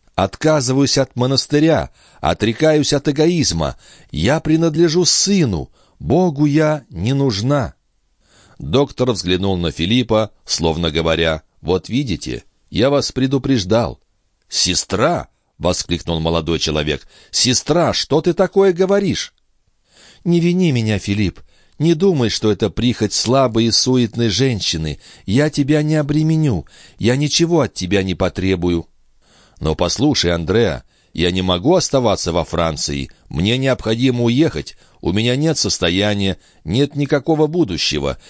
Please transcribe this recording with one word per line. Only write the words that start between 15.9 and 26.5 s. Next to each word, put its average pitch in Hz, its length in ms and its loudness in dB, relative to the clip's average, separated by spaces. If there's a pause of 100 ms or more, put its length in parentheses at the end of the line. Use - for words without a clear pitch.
молодой 82 380 0
человек. 76 480 -2 (240)
"Сестра, 139 600 0
что - 280 0
ты 175 120 0
такое 196 400 2
говоришь?" 190 600 0 (920)
"Не 170 160 4
вини 175 320 2
меня, 110 260 0
Филипп. 101 420 -2 (380)
Не 165 160 4
думай, 160 340 2
что 110 220 0
это 101 200 0
прихоть 110 420 0
слабой 117 540 0
и 113 40 0
суетной 120 600 0
женщины. 87 680 -2 (280)
Я 143 240 2
тебя 151 320 0
не 151 140 0
обременю. 151 720 0 (320)